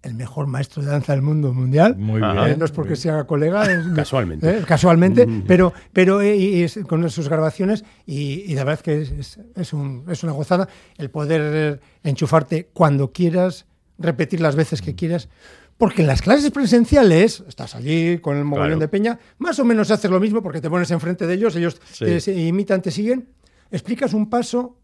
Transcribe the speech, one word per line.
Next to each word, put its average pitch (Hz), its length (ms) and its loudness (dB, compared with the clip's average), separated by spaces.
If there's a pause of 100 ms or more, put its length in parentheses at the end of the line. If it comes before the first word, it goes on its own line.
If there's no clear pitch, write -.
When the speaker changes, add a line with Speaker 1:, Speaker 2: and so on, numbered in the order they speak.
Speaker 1:
el 127 100 -10
mejor 123 340 -8
maestro 139 360 -6
de 143 60 -4
danza 147 240 -2
del 135 80 0
mundo 147 320 0
mundial. 135 440 2
Speaker 2:
Muy 107 240 -2
Speaker 3:
Ajá. 104 120 0 (120)
Speaker 2:
bien. - 80 2
Speaker 1:
Eh, - 40 0
no 160 80 -2
es 156 60 -2
porque 151 240 -4
sea 156 300 -4
colega, 165 440 0
es 175 240 0
Speaker 3:
Casualmente. 131 560 0 (100)
Speaker 1:
eh, 175 60 -4
casualmente, 165 640 6
Speaker 3:
Mm. 110 200 -2
Speaker 1:
pero, 180 260 6 (180)
pero, 190 300 4
eh, 208 160 2
y 190 260 2
es, 170 240 -4
con 165 220 -2
sus 151 180 -6
grabaciones 165 560 0 (220)
y, 143 420 -6
y 160 80 -4
la 135 80 -2
verdad 147 120 0
es - 80 -16
que 151 180 -2
es, 135 100 -8
es, 143 280 -12 (160)
es 180 180 -8
un, 139 340 -8
es 170 160 -8
una 165 80 -4
gozada 175 380 -2 (280)
el 139 120 -10
poder 151 720 -2 (220)
enchufarte 156 720 0
cuando 143 380 2
quieras, 175 540 0 (320)
repetir 165 420 -2
las 156 160 2
veces 151 260 -2
que 87 120 -6
Speaker 2:
Mm. - 20 -8
Speaker 1:
quieras, 170 340 -4 (480)
porque 185 260 0
en 151 40 4
las 131 140 2
clases 285 300 4
presenciales 233 960 4
estás 123 280 -16
allí 165 440 -2
con 143 180 -2
el 143 80 -2
mogollón 147 240 -2
Speaker 3:
Claro. 160 120 0
Speaker 1:
de 156 60 -2
peña, 214 320 -2 (200)
más 311 200 -4
o 262 60 2
menos 220 260 2
haces 208 180 0
lo 185 120 2
mismo 220 200 0
porque 160 200 -8
te 160 80 -6
pones 175 220 0
enfrente 170 360 -4
de 175 60 0
ellos, 196 240 0
ellos 170 240 -4 (100)
Speaker 2:
Sí. - 140 -6
Speaker 1:
te 175 160 0
se-, 190 180 -4
imitan, 185 420 0
te 180 100 -6
siguen, 233 360 -4 (440)
explicas 214 420 -4
un 214 160 -2
paso 240 540 -4